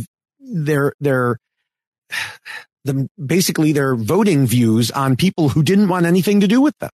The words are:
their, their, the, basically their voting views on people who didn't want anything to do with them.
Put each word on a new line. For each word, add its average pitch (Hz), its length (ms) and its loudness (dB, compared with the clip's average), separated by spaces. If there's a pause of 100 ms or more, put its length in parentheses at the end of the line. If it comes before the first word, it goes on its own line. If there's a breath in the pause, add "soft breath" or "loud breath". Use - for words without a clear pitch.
(400)
their, 151 600 -2
their, 127 380 0 (1500 loud breath)
the, 135 240 -4 (160)
basically 160 480 0
their 135 240 0
voting 143 500 0
views 117 460 2
on 135 240 0
people 170 320 0
who 156 160 0
didn't 196 240 2
want 175 180 0
anything 196 340 2
to 202 60 2
do 233 140 2
with 294 180 0
them. - 160 -10